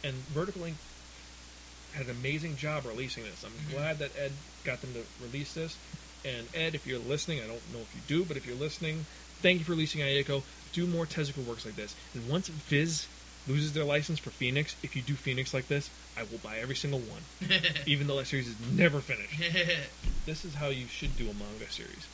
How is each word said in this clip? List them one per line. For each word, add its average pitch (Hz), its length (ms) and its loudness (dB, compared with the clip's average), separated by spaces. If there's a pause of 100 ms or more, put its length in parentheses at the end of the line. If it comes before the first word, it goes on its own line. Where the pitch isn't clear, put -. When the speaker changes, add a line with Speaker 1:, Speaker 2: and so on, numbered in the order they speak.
Speaker 1:
And 135 100 -2 (200)
Vertical 180 300 -2
Ink 165 120 -4 (1160)
had 135 120 -2
an 127 60 -6
amazing 147 440 0
job 147 300 0
releasing 120 380 -4
this. 98 200 -8
I'm 110 60 -8
Speaker 2:
Mm-hmm. 151 260 -6
Speaker 1:
glad 151 240 0
that 143 180 -2
Ed 139 140 0 (320)
got 127 180 0
them 127 120 -6
to 117 80 -4 (220)
release 139 300 -4
this. 160 220 -4 (480)
And 120 300 -4
Ed, 160 200 0
if 143 120 -4
you're 127 120 -2
listening, 143 420 0
I 110 60 -6
don't 117 260 -8
know 117 80 -6
if 107 140 -10
you - 120 -8
do, 165 180 4
but 156 120 -2
if 127 100 -6
you're 123 100 -2
listening, 156 500 -2 (360)
thank 180 180 10
you 156 40 0
for 175 80 2
releasing 156 280 2
Ayako. 139 420 4 (300)
Do 175 140 2
more 165 200 2
Tezuka 139 400 -2
works 117 180 -4
like 104 120 -6
this. 104 180 -6 (200)
And 117 140 -4
once 175 200 4
Viz 156 580 2 (420)
loses 147 240 4
their 151 120 2
license 147 340 4
for - 120 -4
Phoenix, 131 520 2
if 143 140 -4
you 127 60 0
do 143 120 2
Phoenix 131 400 0
like 131 140 0
this, 143 200 2 (300)
I 113 60 -2
will 107 180 -6
buy 110 160 -4
every 127 160 -2
single 139 240 2
one, 107 240 -4 (260)
Speaker 2:
<laughs> 160 380 4
Speaker 1:
even 143 220 6
though 139 80 4
that 135 100 0
series 127 220 0
is 110 120 -8 (120)
never 160 280 8
finished. 123 400 -2
Speaker 2:
<laughs> 170 460 4 (400)
Speaker 1:
This 160 180 -2
is 160 120 -6
how 143 140 2
you 127 180 -2
should 135 280 0
do 113 140 2
a 104 40 -4
manga 104 360 -6
series. - 440 -8